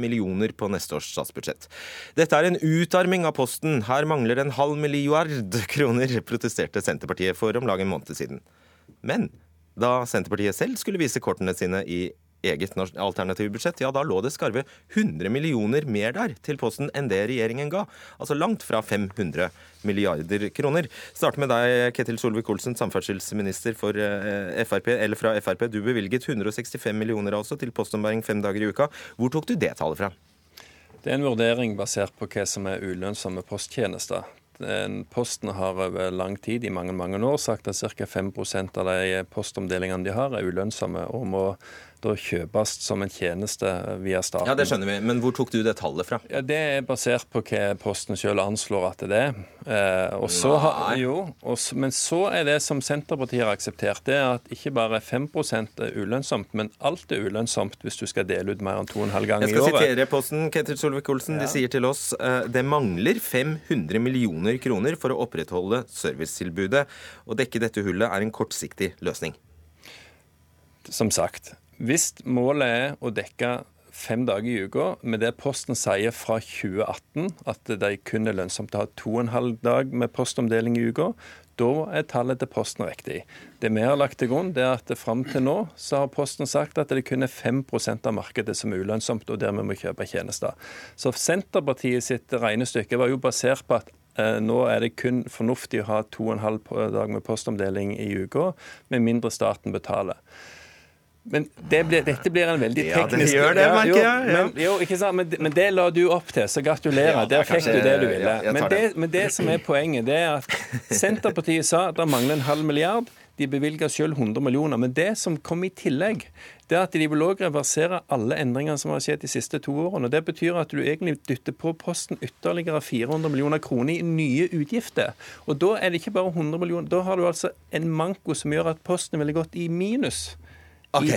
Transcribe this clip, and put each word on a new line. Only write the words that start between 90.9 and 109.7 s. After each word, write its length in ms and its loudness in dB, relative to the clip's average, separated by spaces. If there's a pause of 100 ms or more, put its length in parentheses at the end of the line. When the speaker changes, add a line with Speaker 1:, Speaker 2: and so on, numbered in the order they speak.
Speaker 2:
Så 160 -2
Senterpartiet 920 0
sitt 260 -4
regnestykke 680 0
var 120 4
jo 80 0
basert 480 0
på 140 4
at, 100 -20 (240)
eh, 240 2
nå 220 2 (100)
er 140 2
det 100 -4
kun 320 0
fornuftig 560 -2
å 80 -6
ha 120 2
to 260 -4
og 80 -2
en 80 -2
halv 180 -2
po-, 280 -2
dag 200 0
med 160 -6
postomdeling 720 -2
i 140 -4 (100)
uka, 300 -2 (340)
med 160 2
mindre 280 2
staten 440 -2
betaler. 400 -4 (1080)
Men 180 0 (260)
det 140 6
blir, 180 4
dette 300 0
blir 160 4
en 100 2
veldig 280 2
Speaker 1:
Ja, 180 4
det 80 -2
Speaker 2:
teknisk 240 6
Speaker 1:
gjør 180 8
det, 120 8
Speaker 2:
Ja, 100 8
Speaker 1:
merker 160 6
Speaker 2:
jo, 60 10
Speaker 1:
jeg. 320 6
Ja. 40 6
Speaker 2:
men, 220 4
jo, 160 4 (100)
ikke 160 0
sant? 200 2
Men, 160 0 (100)
men 100 2
det 120 6 (100)
la 160 6
du 80 4 (100)
opp 240 2
til, 160 4
så 140 0
gratulerer. 480 4
Speaker 1:
Ja, 160 4
det 80 4
Speaker 2:
Der 80 8
Speaker 1:
er 20 -6
Speaker 2:
fikk 140 4
Speaker 1:
kanskje, 160 4
Speaker 2:
du 100 6
det 140 8
du 80 4
ville. 160 2
Speaker 1:
ja, 140 4 (100)
jeg 80 4
Speaker 2:
Men 80 2
Speaker 1:
tar 80 4
Speaker 2:
det, 100 6
Speaker 1:
det. 160 2
Speaker 2:
men 160 0
det 200 4
som 180 0
er 100 2
poenget, 460 2